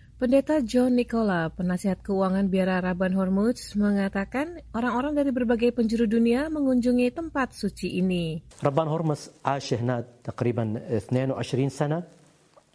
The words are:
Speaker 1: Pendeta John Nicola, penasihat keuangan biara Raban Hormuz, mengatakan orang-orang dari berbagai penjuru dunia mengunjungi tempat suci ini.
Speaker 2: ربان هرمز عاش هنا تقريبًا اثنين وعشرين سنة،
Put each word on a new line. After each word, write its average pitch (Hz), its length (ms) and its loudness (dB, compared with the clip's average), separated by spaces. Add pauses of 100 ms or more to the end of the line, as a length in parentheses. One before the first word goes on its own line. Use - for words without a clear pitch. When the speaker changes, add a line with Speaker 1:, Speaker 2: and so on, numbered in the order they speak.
(160)
Speaker 1:
Pendeta 277 480 2
John 247 320 2
Nicola, 214 560 0
penasihat 180 480 -2
keuangan 190 480 0
biara 185 320 2
Raban 185 320 0
Hormuz, 190 640 0
mengatakan 202 960 -2
orang-orang 247 400 -2
dari 285 160 0
berbagai 240 480 2
penjuru 226 320 2
dunia 233 400 2
mengunjungi 247 640 2
tempat 294 400 -4
suci - 480 -4
ini. 170 400 0 (240)
Speaker 2:
ربان 147 240 2
هرمز 151 560 -2
عاش 135 320 0
هنا 120 480 -2
تقريبًا 113 640 -2
اثنين 127 480 0
وعشرين 135 320 -2
سنة، 151 320 -2 (760)